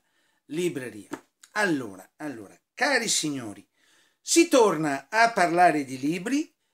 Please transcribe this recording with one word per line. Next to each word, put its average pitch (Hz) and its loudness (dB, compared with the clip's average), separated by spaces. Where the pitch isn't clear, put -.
libreria. 131 -6
Allora, 135 -4
allora, 113 -14
cari 247 -2
signori, 120 -6
si 330 2
torna 160 2
a 226 4
parlare 170 4
di 127 -10
libri 180 -4